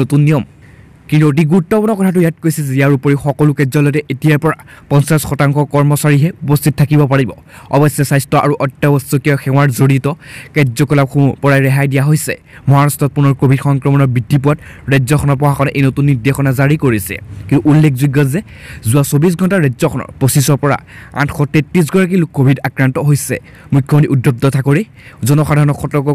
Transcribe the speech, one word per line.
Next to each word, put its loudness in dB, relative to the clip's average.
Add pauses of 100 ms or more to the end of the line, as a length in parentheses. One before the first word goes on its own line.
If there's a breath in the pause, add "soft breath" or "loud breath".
নতুন 0
নিয়ম। 0 (640 loud breath)
কিন্তু 2
অতি 2
গুৰুত্বপূৰ্ণ 0
কথাটো 0
ইয়াত -2
কৈছে -2
যে -4
ইয়াৰ 2
উপৰি 0 (100)
সকলো 0
কাৰ্যালয়তে 0 (120)
এতিয়াৰ 0
পৰা -2 (340 loud breath)
পঞ্চাছ 2
শতাংশ 0 (180)
কৰ্মচাৰীহে 2 (140)
উপস্থিত 0
থাকিব 2 (100)
পাৰিব। 0 (440 loud breath)
অৱশ্যে 0
স্বাস্থ্য -2 (100)
আৰু 0 (120)
অত্যাৱশ্যকীয় -2
সেৱাৰ 0 (100)
জড়িত 2 (480 loud breath)
কাৰ্যকলাপসমূহ 0 (100)
পৰাই 2
ৰেহাই 0
দিয়া 0
হৈছে। 0 (360 loud breath)
মহাৰাষ্ট্ৰত 2
পুনৰ 2 (100)
কভিড 2
সংক্ৰমণৰ 0
বৃদ্ধি -2
পোৱাত 0 (360 loud breath)
ৰাজ্যখনৰ 0
প্ৰশাসনে 0
এই 0
নতুন -2
নিৰ্দেশনা 0
জাৰি 2
কৰিছে। -2 (320)
কিন্তু 2 (100)
উল্লেখযোগ্য 2 (160)
যে -2 (500 loud breath)
যোৱা 2
চৌবিছ 2
ঘণ্টাত 0
ৰাজ্যখনৰ -4 (140)
পঁচিছৰ 2
পৰা 0 (440 loud breath)
আঠশ -4 (160)
তেত্ৰিছ 0
গৰাকী 0
লোক -2
কভিড 2 (100)
আক্ৰান্ত -2 (120)
হৈছে। 0 (380 loud breath)
মুখ্যমন্ত্ৰী 2
উদ্ধৱ 0
ঠাকৰে 0 (460 loud breath)
জনসাধাৰণক 2
সতৰ্ক -4